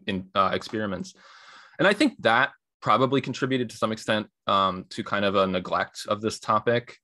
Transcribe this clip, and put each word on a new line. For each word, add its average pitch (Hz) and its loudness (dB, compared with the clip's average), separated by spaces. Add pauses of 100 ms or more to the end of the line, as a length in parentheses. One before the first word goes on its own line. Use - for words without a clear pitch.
in, 95 -4
uh, 95 2
experiments. 95 -6 (640)
And 170 2
I 208 4
think 254 2
that 117 2 (280)
probably 127 4
contributed 127 -2
to - -16
some 110 -2
extent, 110 -2 (180)
um, 95 2
to - -8
kind 101 -2
of 98 2
a 98 4
neglect 92 -4
of 104 -2
this 107 -4
topic. 117 0